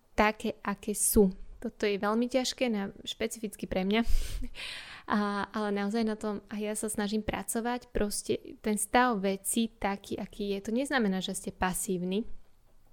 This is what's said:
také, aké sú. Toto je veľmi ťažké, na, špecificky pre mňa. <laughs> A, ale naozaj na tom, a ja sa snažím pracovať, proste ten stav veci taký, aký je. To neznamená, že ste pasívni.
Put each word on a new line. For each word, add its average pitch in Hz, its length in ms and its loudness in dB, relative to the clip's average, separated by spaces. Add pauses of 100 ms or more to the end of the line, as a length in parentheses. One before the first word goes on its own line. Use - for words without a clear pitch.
(120)
také, 214 480 2
aké 202 320 -4
sú. 202 400 6 (320)
Toto 220 240 -2
je 208 80 2
veľmi 214 320 2
ťažké, 254 400 0
na, 202 240 -2 (160)
špecificky - 640 -6
pre 190 160 0
mňa. 220 200 4
<laughs> - 40 6 (920)
A, 202 480 -2
ale 208 240 -2
naozaj 202 320 0
na 214 80 -2
tom, 214 320 -4
a 220 160 -10
ja 214 160 -4
sa 220 80 -2
snažím 214 400 -2
pracovať, 233 640 -4
proste - 480 -2 (240)
ten 214 160 0
stav 247 400 4
veci 196 480 0
taký, - 480 -6
aký 202 400 -4
je. 196 80 -6
To 220 80 -6
neznamená, 233 480 2
že 190 160 -4
ste - 160 -8
pasívni. 185 720 -2 (680)